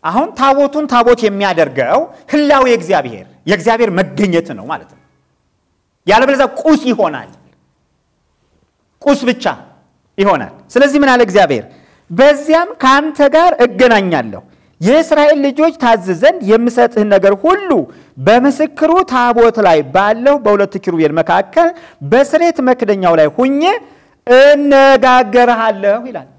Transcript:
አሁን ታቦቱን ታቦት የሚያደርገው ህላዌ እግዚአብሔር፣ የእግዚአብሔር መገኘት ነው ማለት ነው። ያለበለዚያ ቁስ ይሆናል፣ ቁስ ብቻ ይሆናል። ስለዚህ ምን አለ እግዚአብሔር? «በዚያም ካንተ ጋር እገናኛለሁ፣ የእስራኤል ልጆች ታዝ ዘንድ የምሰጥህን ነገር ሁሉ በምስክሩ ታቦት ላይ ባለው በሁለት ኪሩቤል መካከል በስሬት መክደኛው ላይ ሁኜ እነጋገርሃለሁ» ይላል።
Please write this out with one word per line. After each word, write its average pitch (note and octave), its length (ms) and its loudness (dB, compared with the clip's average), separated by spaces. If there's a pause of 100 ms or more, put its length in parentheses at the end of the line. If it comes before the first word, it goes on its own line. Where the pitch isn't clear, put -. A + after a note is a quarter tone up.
አሁን G#3+ 300 -2
ታቦቱን C#4 540 -2
ታቦት A#3+ 340 2
የሚያደርገው E3+ 760 -2 (280)
ህላዌ C#4+ 440 0
እግዚአብሔር፣ D#3 540 -4 (200)
የእግዚአብሔር G#3+ 460 -2
መገኘት E3+ 580 -2
ነው G#2+ 160 -16
ማለት C#3+ 240 -12
ነው። - 100 -20 (1080)
ያለበለዚያ C4 400 2 (100)
ቁስ D4+ 280 0
ይሆናል፣ E3 440 -4 (1700)
ቁስ C#4 240 0
ብቻ A#3+ 200 -4 (720)
ይሆናል። F3+ 340 -2 (180)
ስለዚህ C#4 300 0
ምን C#4 100 2
አለ B3 120 2
እግዚአብሔር? F3+ 420 0 (460)
«በዚያም D4 680 2
ካንተ C#4+ 400 0 (120)
ጋር E4 300 2
እገናኛለሁ፣ F#3+ 800 0 (400)
የእስራኤል D4 580 2
ልጆች C#4+ 380 -2
ታዝ A3+ 360 0
ዘንድ C#4+ 300 0
የምሰጥህን A#3 680 0
ነገር G3 300 2
ሁሉ F#4+ 300 -2 (480)
በምስክሩ C#4 720 0 (140)
ታቦት A#3+ 520 0
ላይ F3+ 260 2
ባለው G#3+ 540 0
በሁለት G#3 400 -2
ኪሩቤል D#3+ 360 -2
መካከል G3 560 -2 (320)
በስሬት C#4 600 0
መክደኛው G#3 540 0
ላይ D#3 140 4
ሁኜ C4+ 320 -2 (680)
እነጋገርሃለሁ» B3 1800 2
ይላል። F#3+ 340 -14